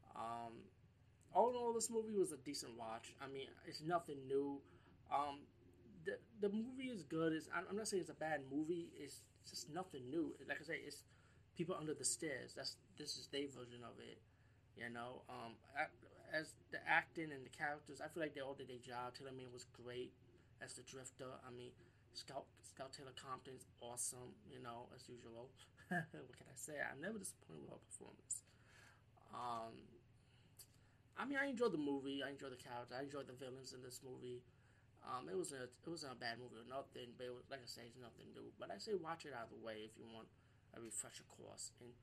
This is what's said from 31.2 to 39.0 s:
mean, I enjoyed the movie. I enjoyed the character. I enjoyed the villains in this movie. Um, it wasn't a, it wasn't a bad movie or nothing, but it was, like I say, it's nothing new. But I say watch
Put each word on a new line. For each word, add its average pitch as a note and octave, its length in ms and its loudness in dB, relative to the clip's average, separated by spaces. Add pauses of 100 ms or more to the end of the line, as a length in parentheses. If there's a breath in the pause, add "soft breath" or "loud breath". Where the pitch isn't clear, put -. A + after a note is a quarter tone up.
mean, C#4 160 2
I C#4 80 6
enjoyed A#3 240 6
the D#3+ 80 4
movie. C#3 400 4
I C3+ 160 0
enjoyed C#3 160 -6
the B2 80 -8
character. A#2+ 320 -4
I C#3 160 0
enjoyed C#3 240 -4
the B2 80 -10
villains C3 320 -6
in C3 80 -8
this B2+ 240 -8
movie. B2+ 400 -6 (560 loud breath)
Um, B2+ 320 -2
it F#3+ 80 2
wasn't C#3 240 -2
a, B2 80 -6
it - 160 -12
wasn't D#3 240 -4
a A#2 80 -6
bad A#2+ 240 0
movie A#2 160 -10
or A#2 80 -12
nothing, B2 480 -4
but B2 160 -4
it - 0 -
was, B2 160 -8
like C3 160 -6
I A#2 80 -10
say, A#2 160 -6
it's A#2 80 -14
nothing A2+ 400 -12
new. A#2 240 -8
But - 80 -2
I G3 160 -4
say G#3 160 4
watch D#3+ 240 -2